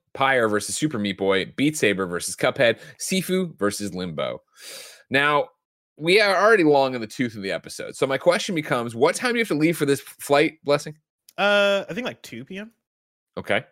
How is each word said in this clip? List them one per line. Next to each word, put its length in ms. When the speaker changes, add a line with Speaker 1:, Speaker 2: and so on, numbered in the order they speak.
Speaker 1:
Pyre 360
versus 260
Super 240
Meat 180
Boy, 280
Beat 200
Saber 280
versus 320
Cuphead, 420
Sifu 580
versus 360
Limbo. 480
Now, 400
we 240
are 140
already 280
long 320
in 60
the 60
tooth 280
of 80
the 80
episode, 460
so 100
my 100
question 380
becomes, 400
what 200
time 180
do 60
you 20
have 80
to 60
leave 220
for 80
this 160
f-, 180
flight, 340
Blessing? 320
Speaker 2:
Uh, 520
I 40
think, 140
like, 140
two 240
P 120
M. 140
Speaker 1:
Okay. 340